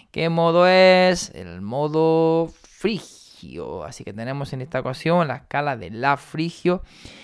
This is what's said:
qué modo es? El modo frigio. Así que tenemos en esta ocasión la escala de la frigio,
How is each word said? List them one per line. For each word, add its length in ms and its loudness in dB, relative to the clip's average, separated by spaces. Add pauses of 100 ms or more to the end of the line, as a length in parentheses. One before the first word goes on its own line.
(100)
qué 180 -4
modo 380 4
es? 680 6
El 260 -14
modo 880 2
frigio. 1400 -10
Así 180 -16
que 100 -14
tenemos 400 -8
en 80 -8
esta 200 -8
ocasión 480 -2
la 80 -6
escala 400 -4
de 140 -12
la 280 0
frigio, 640 -4 (420)